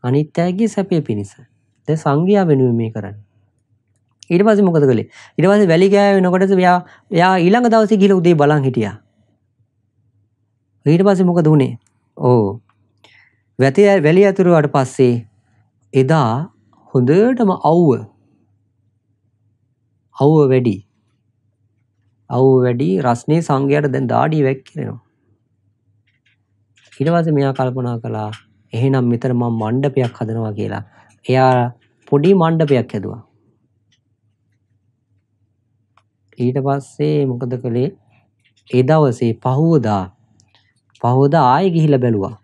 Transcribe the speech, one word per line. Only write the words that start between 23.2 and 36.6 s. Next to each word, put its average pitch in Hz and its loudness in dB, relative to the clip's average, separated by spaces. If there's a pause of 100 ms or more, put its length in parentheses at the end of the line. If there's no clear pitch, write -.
සංඝයාට 143 -2
දැන් 131 -4
දාඩිය 143 0
වැක්කිරෙනවා. 131 -8 (1900)
ඊට 139 -4
පස්සේ 170 0
මෙයා 139 0
කල්පනා 127 -6
කළා, 107 -8 (420)
"එහෙනම් 131 -2
මෙතන 120 -2
මම 120 -2 (120)
මණ්ඩපයක් 123 -4
හදනවා" 113 -8
කියලා. 104 -8 (420)
එයා 127 2 (360)
පොඩි 147 2
මණ්ඩපයක් 160 0
හැදුවා. 101 -10 (3250)
ඊට 127 -4
පස්සේ 139 -4